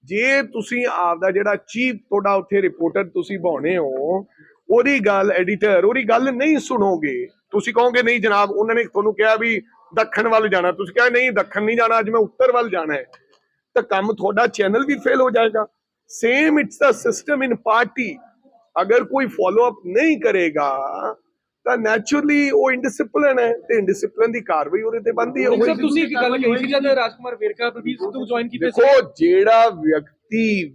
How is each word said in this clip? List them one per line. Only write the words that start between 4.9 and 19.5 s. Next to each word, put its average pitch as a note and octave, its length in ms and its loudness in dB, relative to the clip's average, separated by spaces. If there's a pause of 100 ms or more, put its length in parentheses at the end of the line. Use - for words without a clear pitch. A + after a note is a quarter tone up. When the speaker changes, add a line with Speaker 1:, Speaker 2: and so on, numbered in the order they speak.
Speaker 1:
ਗੱਲ, G3 320 2
ਐਡੀਟਰ, F#3 540 2
ਉਹਦੀ B3 180 2
ਗੱਲ A#3 280 0
ਨਹੀਂ C#4+ 260 0
ਸੁਣੋਗੇ, E3 680 -2
ਤੁਸੀਂ - 480 -6
ਕਹੋਗੇ, B3 300 2
"ਨਹੀਂ A#3 160 0
ਜਨਾਬ, G3+ 320 2
ਉਹਨਾਂ A3 240 -2
ਨੇ A#3 80 0
ਤੁਹਾਨੂੰ G#3+ 300 -2
ਕਿਹਾ A3 220 2
ਵੀ A3+ 260 -2 (340)
ਦੱਖਣ A3 320 0
ਵੱਲ A3 200 2
ਜਾਣਾ," F3+ 240 2
ਤੁਸੀਂ F#3 220 -6
ਕਿਹਾ, B3 160 4
"ਨਹੀਂ, B3 220 0
ਦੱਖਣ G3 320 -4
ਨਹੀਂ A3+ 140 0
ਜਾਣਾ, A3+ 220 2
ਅੱਜ G#3+ 100 -4
ਮੈਂ A3+ 100 0
ਉੱਤਰ B3 320 0
ਵੱਲ A#3+ 180 0
ਜਾਣਾ E3 240 -4
ਹੈ," C3+ 120 -6 (680)
ਤਾਂ B3 100 0
ਕੰਮ G3+ 300 -2
ਤੁਹਾਡਾ G3+ 340 0
ਚੈਨਲ G#3+ 380 0
ਵੀ C#4+ 100 -2
ਫੇਲ C4 260 0
ਹੋ B3+ 80 4
ਜਾਏਗਾ। A3 380 0 (580)
Same, D4 280 2
it's D4 340 0
the - 80 4
system C4 540 -2
in A#3+ 40 0
party। A3 760 -2 (520)
ਅਗਰ A3+ 220 2
ਕੋਈ C4 240 -2
ਫਾਲੋ G3+ 420 2